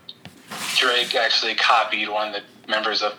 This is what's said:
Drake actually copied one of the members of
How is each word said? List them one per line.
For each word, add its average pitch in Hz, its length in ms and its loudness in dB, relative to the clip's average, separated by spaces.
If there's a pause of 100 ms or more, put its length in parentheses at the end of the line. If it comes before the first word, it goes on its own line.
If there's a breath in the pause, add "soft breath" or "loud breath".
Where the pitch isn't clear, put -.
(760)
Drake 123 380 2
actually 113 400 0
copied 107 540 2
one 107 260 -2
of - 0 -
the - 360 -12
members 107 320 0
of 104 160 0